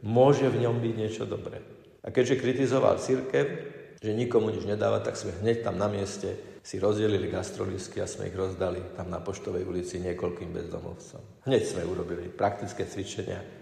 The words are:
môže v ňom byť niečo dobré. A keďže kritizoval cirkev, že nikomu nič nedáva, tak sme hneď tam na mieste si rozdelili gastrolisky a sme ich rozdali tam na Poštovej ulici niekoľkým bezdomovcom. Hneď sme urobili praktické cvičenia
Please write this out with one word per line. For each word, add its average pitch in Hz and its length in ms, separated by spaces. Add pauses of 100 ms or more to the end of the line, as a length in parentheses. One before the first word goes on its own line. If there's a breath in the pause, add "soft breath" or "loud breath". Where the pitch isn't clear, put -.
môže 131 480
v 120 160
ňom 117 180
byť 113 140
niečo 110 320
dobré. - 320 (420)
A - 60
keďže 123 320
kritizoval 123 560
cirkev, 139 480 (520)
že 107 160
nikomu 110 400
nič - 100
nedáva, 107 380
tak - 160
sme 98 240
hneď 117 240
tam 92 160
na 104 80
mieste 98 720
si - 160
rozdelili 101 540
gastrolisky 95 720
a 92 60
sme - 180
ich 87 80
rozdali 92 480 (100)
tam 90 140
na 85 160
Poštovej 92 400
ulici 90 400
niekoľkým 87 480
bezdomovcom. 85 960
Hneď 127 160
sme 87 240
urobili 87 400
praktické 101 560
cvičenia 95 560 (220)